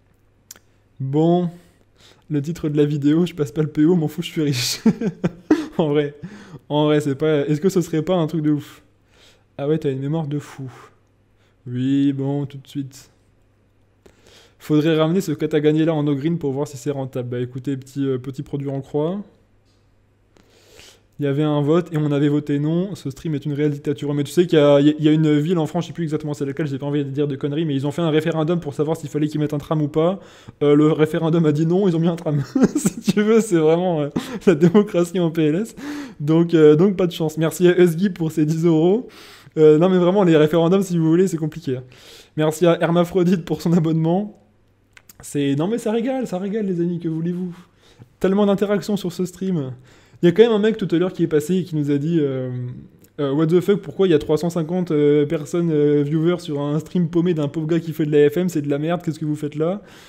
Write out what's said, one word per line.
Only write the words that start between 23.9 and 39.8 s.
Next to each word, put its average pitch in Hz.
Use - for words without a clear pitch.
Mais 147
tu 135
sais 175
qu'il 165
y 147
a, 143
il 151
y 151
a -
une 156
ville 165
en 156
France, 165
je -
sais 139
plus 170
exactement 147
c'est 143
laquelle, 139
j'ai 139
pas 139
envie 143
de 135
dire 139
de 131
conneries, 147
mais 147
ils 135
ont 147
fait 170
un 165
référendum 160
pour 143
savoir 156
s'il 151
fallait 147
qu'ils 151
mettent 147
un 147
tram 151
ou 147
pas. 165
Euh, 147
le 151
référendum 156
a 151
dit 151
non, 185
ils 165
ont -
mis 165
un 175
tram. 151
<laughs> 254
Si -
tu -
veux, 220
c'est 196
vraiment, 165
euh, 143
la 180
démocratie 175
en 175
P 156
L 151
S. 226
Donc, 165
euh, 151
donc 190
pas 185
de 170
chance. 156
Merci 160
à 175
Husky 175
pour 165
ses 156
dix 160
euros. 175
Euh, 156
non 175